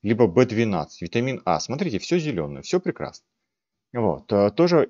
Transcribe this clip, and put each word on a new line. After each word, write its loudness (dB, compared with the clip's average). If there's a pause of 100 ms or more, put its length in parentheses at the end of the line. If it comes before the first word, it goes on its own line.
Либо 4
Б 4
двенадцать, -2
витамин -4
А, 0
смотрите, -4
все -2
зеленое, -6
все -2
прекрасно». -8 (680)
Вот, -2
э, 4
тоже 4